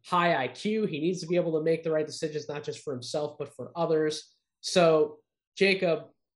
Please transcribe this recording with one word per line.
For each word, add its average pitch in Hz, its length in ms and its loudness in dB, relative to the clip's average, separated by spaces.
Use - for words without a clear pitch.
high 175 300 2
I 131 140 0
Q. 214 360 -2
He 143 140 -4
needs 170 220 -2
to 160 60 -8
be 175 100 0
able 165 200 0
to 151 60 -2
make 160 180 2
the 160 100 -4
right 156 140 0
decisions, 151 440 -8
not 147 120 -8
just - 220 -10
for 147 80 -6
himself, 147 480 -6
but 139 160 -10
for 123 180 -12
others. 156 600 0
So, 160 600 4
Jacob, 185 520 2